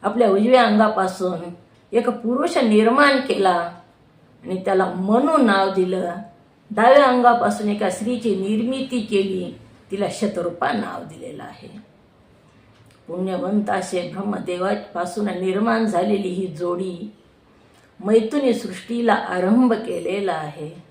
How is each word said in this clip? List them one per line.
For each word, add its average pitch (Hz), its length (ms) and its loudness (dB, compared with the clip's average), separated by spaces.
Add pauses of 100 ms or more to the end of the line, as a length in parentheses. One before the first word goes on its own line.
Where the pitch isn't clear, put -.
आपल्या 220 280 2
उजव्या 226 360 6
अंगापासून 196 720 2 (540)
एक 233 160 0
पुरुष 269 500 -2
निर्माण 254 640 4
केला 185 500 0 (760)
आणि 185 200 -8
त्याला 190 200 2
मनू 208 520 0
नाव 196 360 4
दिलं. 185 400 -2 (580)
डाव्या 247 340 8
अंगापासून 233 640 4
एका 208 220 0
स्त्रीची 220 460 -2
निर्मिती 233 640 -2
केली, 196 520 -2 (380)
तिला 196 200 -4
शतरूपा 175 640 -4
नाव 92 300 -6
दिलेलं - 400 -16
आहे. - 260 -18 (1400)
पुण्यवंत 185 640 -2
असे 185 420 -4
ब्रह्मदेवापासून 185 1120 -4
निर्माण 202 600 -2
झालेली 208 440 0
ही 185 180 -4
जोडी 175 680 -6 (920)
मैथुनी 226 500 2
सृष्टीला 226 600 -2
आरंभ 202 580 2
केलेला 190 600 -4
आहे. 156 580 -10